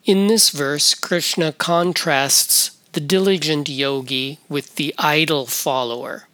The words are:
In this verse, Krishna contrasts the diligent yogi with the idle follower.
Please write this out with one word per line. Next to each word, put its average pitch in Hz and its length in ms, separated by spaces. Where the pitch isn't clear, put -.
In 196 220
this 214 240
verse, 143 440
Krishna 165 580
contrasts 165 1200
the 170 80
diligent 156 680
yogi 135 680
with 147 280
the 151 220
idle 151 480
follower. 127 880